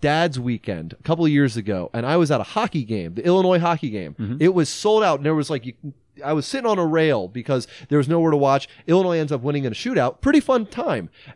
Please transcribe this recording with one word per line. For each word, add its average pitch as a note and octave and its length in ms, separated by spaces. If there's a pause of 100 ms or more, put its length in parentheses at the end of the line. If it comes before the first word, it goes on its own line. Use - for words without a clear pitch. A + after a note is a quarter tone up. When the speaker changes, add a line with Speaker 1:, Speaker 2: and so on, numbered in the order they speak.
Speaker 1:
Dad's D3 400
weekend G#2 580
a - 40
couple E3 220
of D#3 60
years C#3 260
ago, G2 380
and A#2 120
I D3+ 100
was E3 140
at C3 100
a G2+ 40
hockey F3 400
game, F#2 300
the A2+ 100
Illinois F3+ 360
hockey E3 300
game. F2+ 240
Speaker 2:
Mm-hmm. A2+ 260
Speaker 1:
It F3 140
was E3 140
sold G#3+ 360
out, D#3+ 140
and C#3+ 80
there D#3+ 80
was, D3+ 160
like, B2+ 160
you, B2 80 (500)
I C#3+ 80
was D#3 140
sitting C4 200
on G#3+ 120
a E3+ 80
rail D#3 420
because B2 400 (200)
there D3 100
was C3 100
nowhere E3 240
to D3 40
watch. C#3 320 (180)
Illinois F3 320
ends D3+ 140
up B2+ 100
winning C#3+ 220
in A#2 80
a - 40
shootout. D#3+ 440
Pretty D4 200
fun B3 260
time. E3+ 440 (260)